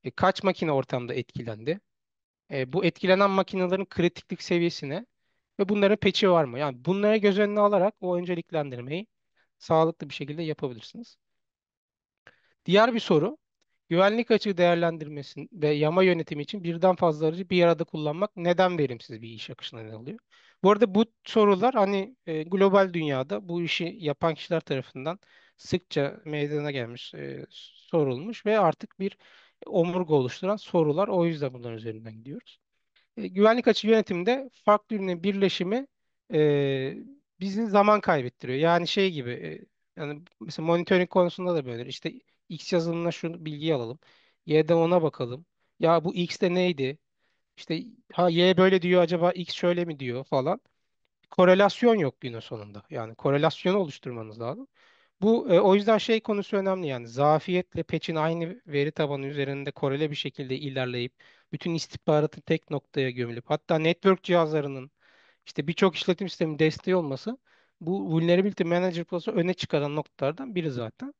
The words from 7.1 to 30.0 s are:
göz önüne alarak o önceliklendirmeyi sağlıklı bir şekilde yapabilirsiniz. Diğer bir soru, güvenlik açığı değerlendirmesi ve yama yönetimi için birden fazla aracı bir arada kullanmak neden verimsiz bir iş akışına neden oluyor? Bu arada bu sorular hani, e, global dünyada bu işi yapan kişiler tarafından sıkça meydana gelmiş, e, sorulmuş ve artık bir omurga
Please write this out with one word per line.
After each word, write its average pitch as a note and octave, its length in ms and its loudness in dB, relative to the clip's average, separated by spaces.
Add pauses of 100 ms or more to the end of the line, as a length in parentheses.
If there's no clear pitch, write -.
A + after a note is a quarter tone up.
göz G3+ 220 2
önüne G#3 200 0
alarak G3+ 420 4
o F3+ 160 -2
önceliklendirmeyi D#3+ 880 -6 (500)
sağlıklı D#3+ 520 0
bir - 40 -14
şekilde D3 300 -10
yapabilirsiniz. D3+ 760 -10 (1500)
Diğer G#3+ 280 6
bir A3+ 60 -2
soru, F#3 380 2 (520)
güvenlik G3+ 420 2
açığı G3+ 260 0
değerlendirmesi E3 960 -2
ve D3+ 180 -2
yama D3+ 340 2
yönetimi E3 400 0
için G3 200 -10
birden E3+ 320 2
fazla D#3+ 320 0
aracı F3 220 -4
bir F3+ 140 4
arada E3 200 4
kullanmak D#3 540 -6
neden F3 400 0
verimsiz B2 440 -6
bir A2+ 80 -16
iş A2+ 200 -16
akışına - 320 -16
neden A2 140 -14
oluyor? C3+ 240 -16 (440)
Bu G3 80 8
arada G#3 240 2
bu A3 100 6 (180)
sorular G#3 500 4
hani, G3+ 420 0 (100)
e, D#3 180 -4
global F#3+ 500 4
dünyada D#3+ 560 -4
bu E3+ 120 -4
işi E3 380 -6
yapan D#3 360 -2
kişiler - 240 -4
tarafından C#3 600 -8 (380)
sıkça - 680 -4
meydana D3 460 -4
gelmiş, A#2+ 420 -10
e, C#3 360 -12
sorulmuş D3+ 960 -6
ve G#3+ 140 2
artık F3+ 400 -2
bir F#3+ 180 -6 (480)
omurga F3 480 0